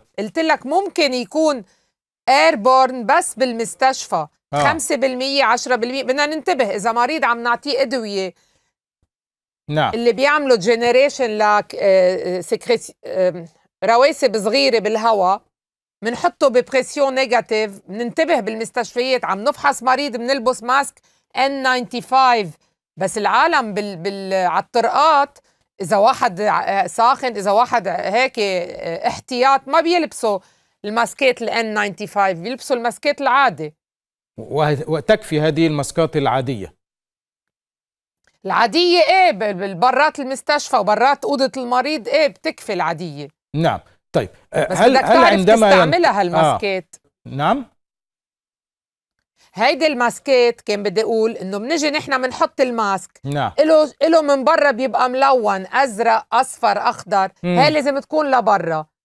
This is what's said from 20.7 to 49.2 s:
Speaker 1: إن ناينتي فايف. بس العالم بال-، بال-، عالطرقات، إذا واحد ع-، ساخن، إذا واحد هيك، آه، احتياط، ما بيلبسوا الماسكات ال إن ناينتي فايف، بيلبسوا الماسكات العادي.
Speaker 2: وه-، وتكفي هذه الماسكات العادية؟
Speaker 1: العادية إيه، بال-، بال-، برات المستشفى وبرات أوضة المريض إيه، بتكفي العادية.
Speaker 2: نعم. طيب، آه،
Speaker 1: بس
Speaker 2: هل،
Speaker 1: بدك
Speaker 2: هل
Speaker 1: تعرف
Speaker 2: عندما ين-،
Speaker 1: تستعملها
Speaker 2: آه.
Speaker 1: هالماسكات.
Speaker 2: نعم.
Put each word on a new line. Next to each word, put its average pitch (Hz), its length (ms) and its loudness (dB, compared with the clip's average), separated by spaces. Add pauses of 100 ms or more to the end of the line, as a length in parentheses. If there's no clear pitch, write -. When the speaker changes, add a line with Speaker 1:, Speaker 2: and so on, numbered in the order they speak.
Speaker 1:
إن 277 260 -2
ناينتي 254 380 -2
فايف. 247 480 2 (480)
بس 185 220 -4
العالم 226 560 0
بال-، 202 220 -6
بال-، 196 380 -6
عالطرقات، 226 1040 0 (420)
إذا 196 160 0
واحد 208 440 2
ع-، 190 460 -2
ساخن، 240 500 0
إذا 202 140 -2
واحد 220 380 2
هيك، 202 500 -2
آه، 185 680 -4
احتياط، 262 600 0
ما 311 120 2
بيلبسوا 302 580 -2 (460)
الماسكات 233 580 -2
ال 220 80 -4
إن 220 240 -4
ناينتي 208 320 -4
فايف، 196 320 -2
بيلبسوا 247 380 -6
الماسكات 240 440 -4
العادي. 240 540 0 (640)
Speaker 2:
وه-، 147 480 -2
وتكفي 160 520 0
هذه 160 260 2
الماسكات 156 500 -2
العادية؟ 127 580 -2 (1700)
Speaker 1:
العادية 254 560 2
إيه، 349 300 6
بال-، 208 240 -4
بال-، 196 200 -6
برات 262 460 2
المستشفى 269 560 -2
وبرات 220 480 2
أوضة 269 320 -2
المريض 247 520 -2
إيه، 294 180 2
بتكفي - 460 -8
العادية. 160 560 -6 (260)
Speaker 2:
نعم. 147 260 0 (320)
طيب، 117 160 0 (240)
آه، 151 160 0
Speaker 1:
بس 185 100 -4
Speaker 2:
هل، 233 120 6
Speaker 1:
بدك 262 140 2
Speaker 2:
هل 208 80 2
Speaker 1:
تعرف 254 200 6
Speaker 2:
عندما 202 360 4
ين-، 285 40 6
Speaker 1:
تستعملها 285 380 4
Speaker 2:
آه. 202 100 -2
Speaker 1:
هالماسكات. 170 760 0 (280)
Speaker 2:
نعم. 160 420 -2 (1900)